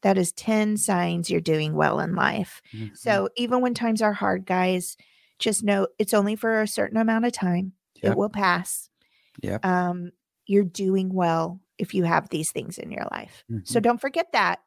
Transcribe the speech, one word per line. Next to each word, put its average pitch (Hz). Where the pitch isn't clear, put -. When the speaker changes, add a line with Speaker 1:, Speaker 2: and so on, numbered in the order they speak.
Speaker 1:
That 196
is 180
ten 214
signs 175
you're 170
doing 156
well 156
in 170
life. -
Speaker 2:
Mm-hmm. -
Speaker 1:
So 196
even 240
when 247
times 226
are 214
hard, 190
guys, 185
just 220
know 202
it's 214
only 208
for 220
a 214
certain 214
amount 226
of 247
time. 185
It -
Speaker 2:
Yep. -
Speaker 1:
will 202
pass. 180
Speaker 2:
Yep. 98
Speaker 1:
Um, 180
you're 202
doing 190
well 170
if -
you 185
have 165
these 160
things -
in -
your -
life. -
So 113
Speaker 2:
Mm-hmm. 214
Speaker 1:
don't 240
forget 277
that. 180